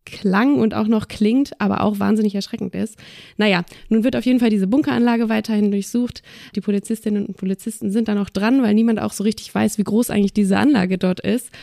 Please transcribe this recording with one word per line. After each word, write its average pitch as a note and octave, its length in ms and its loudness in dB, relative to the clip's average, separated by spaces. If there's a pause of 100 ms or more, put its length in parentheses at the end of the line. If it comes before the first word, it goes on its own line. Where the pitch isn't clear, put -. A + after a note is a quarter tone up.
klang G#3+ 500 0
und A3+ 180 2
auch G#3+ 140 -2
noch A3 200 0
klingt, A#3+ 440 0 (100)
aber G3+ 200 0
auch G3+ 180 0
wahnsinnig G#3 340 2
erschreckend G3 400 -8
ist. G3+ 220 -6 (420)
Naja, F#3+ 260 2 (260)
nun A3 140 2
wird B3+ 120 0
auf A#3+ 100 -2
jeden B3+ 140 4
Fall A#3 100 4
diese G3+ 160 2
Bunkeranlage A#3 640 0
weiterhin G#3+ 400 0
durchsucht. A3 540 -4 (320)
Die G3+ 60 -4
Polizistinnen G#3 680 -2
und G3 100 -10
Polizisten F#3+ 540 -6
sind A3 160 0
da G#3 80 -2
noch G3+ 160 -2
dran, A#3+ 320 2
weil G#3 100 2
niemand A3+ 260 2
auch - 140 -4
so G3 100 -8
richtig - 300 -4
weiß, G#3+ 240 0
wie G#3 60 0
groß G#3+ 260 0
eigentlich G3+ 240 0
diese G3 240 2
Anlage G3+ 400 2
dort F#3 220 0
ist. - 300 -4 (140)